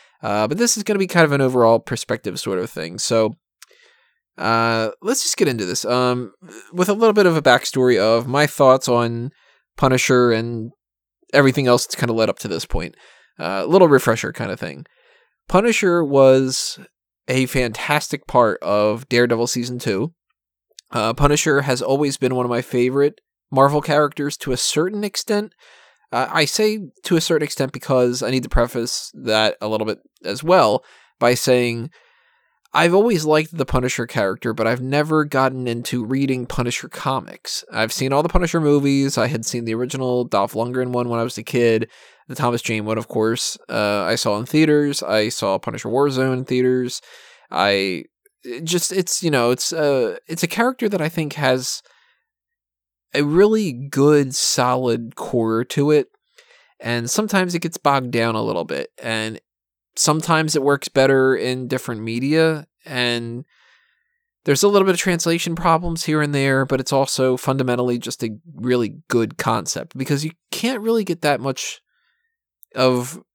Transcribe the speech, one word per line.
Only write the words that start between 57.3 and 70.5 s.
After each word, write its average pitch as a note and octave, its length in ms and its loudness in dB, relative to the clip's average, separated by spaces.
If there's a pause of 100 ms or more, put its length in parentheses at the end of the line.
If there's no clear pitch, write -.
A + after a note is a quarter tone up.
it E3+ 60 -4
gets E3 160 -8
bogged C3 340 0
down A2+ 240 0
a A2 80 -2
little G2 200 -4
bit. C#2+ 260 -8 (120)
And A2 380 -6 (560)
sometimes D#3 580 0
it C#3+ 80 0
works C#3+ 240 2
better C3 480 4
in B2 320 -4
different B2 340 -6
media, D3 640 0 (220)
and A#2+ 580 -4 (1000)
there's C#3+ 180 2
a G3+ 60 6
little G3+ 180 4
bit F#3 80 2
of F3 60 -6
translation E3+ 560 -2
problems E3+ 480 0
here D3+ 180 0
and D3 100 -2
there, C3+ 320 2
but C3+ 140 -2
it's C3 140 -4
also C3 440 2
fundamentally B2 640 0
just - 240 -10
a A2+ 80 -4 (240)
really A#2+ 540 -2
good A2+ 280 0
concept, - 640 -6
because C#3 260 -2
you D#3+ 60 -6 (220)